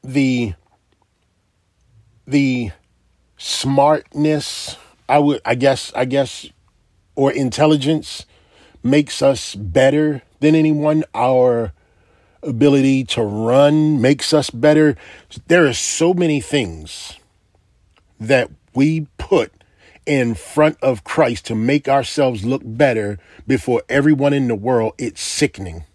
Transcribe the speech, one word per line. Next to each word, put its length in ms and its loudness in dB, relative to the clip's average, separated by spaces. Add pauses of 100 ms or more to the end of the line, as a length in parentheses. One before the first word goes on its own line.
The, 480 0 (1700)
the 460 0 (640)
smartness, 1400 -2 (320)
I 120 4
would, 220 0
I 120 -2
guess, 400 0
I 100 -2
guess, 460 -4 (640)
or 160 2
intelligence 920 0 (560)
makes 400 0
us 320 0
better 680 0 (200)
than 140 4
anyone. 500 2 (100)
Our 580 0 (680)
ability 640 2
to 180 -6
run 800 2
makes 320 0
us 160 0
better. 480 2 (520)
There 180 4
are 60 0
so 420 -2
many 260 0
things 800 -8 (1000)
that 280 0 (280)
we 320 0 (100)
put 340 0 (540)
in 300 0
front 440 0
of 220 -2
Christ 440 -2
to 100 -6
make 320 -2
ourselves 560 -2
look 200 -4
better 540 -2 (300)
before 400 0
everyone 440 2
in 140 0
the 80 -2
world. 440 -2
It's 220 -10
sickening. 640 -6 (120)